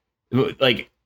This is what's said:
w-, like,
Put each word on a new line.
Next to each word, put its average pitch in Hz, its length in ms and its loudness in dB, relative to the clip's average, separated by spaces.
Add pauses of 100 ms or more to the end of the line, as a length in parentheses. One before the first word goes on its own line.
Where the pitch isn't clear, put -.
(320)
w-, 123 280 2
like, 127 300 -2 (160)